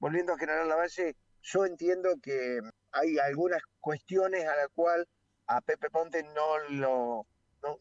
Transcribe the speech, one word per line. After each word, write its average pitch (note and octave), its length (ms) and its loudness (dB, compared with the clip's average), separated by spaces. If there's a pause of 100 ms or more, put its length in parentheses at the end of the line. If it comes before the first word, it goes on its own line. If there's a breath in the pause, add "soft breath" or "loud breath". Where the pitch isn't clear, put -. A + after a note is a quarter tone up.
Volviendo F3 320 0
a D#3 60 -2
General D#3 300 0
Lavalle, E3+ 460 0 (280)
yo F#3+ 220 2
entiendo F3+ 560 2
que B2+ 400 -2 (300)
hay D3+ 280 2
algunas D3+ 440 0 (160)
cuestiones F#3 680 0
a D3 80 0
las C#3+ 180 0
cuales E3+ 320 2 (400)
a A#2+ 140 0
Pepe D#3 280 -4
Ponte E3 360 -2
no D3+ 340 0 (120)
lo, B2+ 560 -2 (360)
no, D3 180 -6